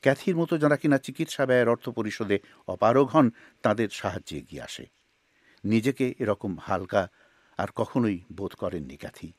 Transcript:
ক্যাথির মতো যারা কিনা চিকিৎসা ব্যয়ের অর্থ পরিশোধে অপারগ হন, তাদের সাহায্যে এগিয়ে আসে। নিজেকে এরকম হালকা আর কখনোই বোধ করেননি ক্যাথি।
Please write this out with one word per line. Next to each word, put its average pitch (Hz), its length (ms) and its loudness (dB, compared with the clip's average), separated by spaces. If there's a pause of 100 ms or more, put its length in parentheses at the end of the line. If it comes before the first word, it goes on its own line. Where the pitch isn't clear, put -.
ক্যাথির 143 360 2
মতো 165 200 0
যারা 147 200 4
কিনা 143 200 2
চিকিৎসা - 480 -4
ব্যয়ের 123 240 4
অর্থ 117 200 -2
পরিশোধে 107 500 -2 (280)
অপারগ 120 400 4
হন, 127 240 4 (300)
তাদের 110 300 2
সাহায্যে 90 460 -8
এগিয়ে 69 240 -14
আসে। - 240 -14 (800)
নিজেকে 123 540 0
এরকম 101 420 -2
হালকা 95 460 -2 (500)
আর 98 180 -2
কখনোই 110 440 0 (140)
বোধ 92 200 -10
করেননি 82 440 -8
ক্যাথি। - 420 -16